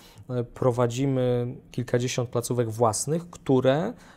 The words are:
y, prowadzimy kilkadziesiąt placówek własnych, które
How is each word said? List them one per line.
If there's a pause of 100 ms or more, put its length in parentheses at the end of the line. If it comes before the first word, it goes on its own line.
(300)
y,
prowadzimy (160)
kilkadziesiąt
placówek
własnych,
które (240)